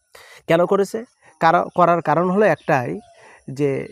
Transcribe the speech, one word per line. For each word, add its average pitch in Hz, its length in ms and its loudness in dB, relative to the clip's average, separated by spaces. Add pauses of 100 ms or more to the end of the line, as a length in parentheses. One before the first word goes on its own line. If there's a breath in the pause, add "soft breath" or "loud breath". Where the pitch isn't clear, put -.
(480 loud breath)
কেন 165 180 2
করেছে? 202 400 -2 (340 soft breath)
কারা-, 175 360 2
করার 170 260 2
কারণ 160 280 0
হলো 202 160 2
একটাই 151 540 -2 (540 soft breath)
যে 135 380 -4